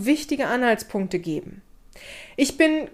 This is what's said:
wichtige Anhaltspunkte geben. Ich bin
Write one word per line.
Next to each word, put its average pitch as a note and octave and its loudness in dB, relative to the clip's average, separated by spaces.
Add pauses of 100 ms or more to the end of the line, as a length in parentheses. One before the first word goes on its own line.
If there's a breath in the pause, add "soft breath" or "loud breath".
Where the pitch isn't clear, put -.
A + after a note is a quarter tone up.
wichtige C#4 0
Anhaltspunkte A3 0
geben. E3+ -6 (760 loud breath)
Ich - 2
bin D#4 4